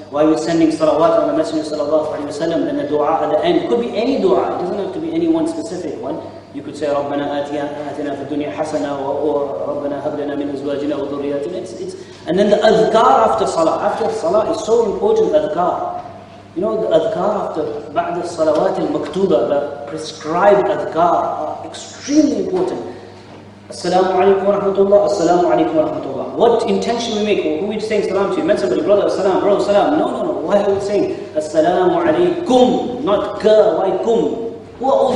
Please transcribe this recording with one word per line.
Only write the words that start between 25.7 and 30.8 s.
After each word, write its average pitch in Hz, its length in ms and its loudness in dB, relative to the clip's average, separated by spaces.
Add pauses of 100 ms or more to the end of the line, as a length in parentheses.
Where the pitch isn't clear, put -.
wa 156 160 2
rahmatullah. 131 460 -8
What 220 340 4
intention 220 480 -2
we 208 60 0
make, 190 200 0
or 156 140 -2
who 196 80 -4
we 214 140 -4
saying 202 280 -2
salam 190 220 0
to? 170 80 -2
You 156 60 -2
met 160 160 2
somebody, 175 220 0
"Brother, 190 280 4
assalam, 190 320 2
brother, 196 220 2
salam." 196 340 4
No, - 80 2
no, 240 160 -4
no. 170 100 -2 (140)
Why 202 160 2
are 202 80 0
we 196 100 0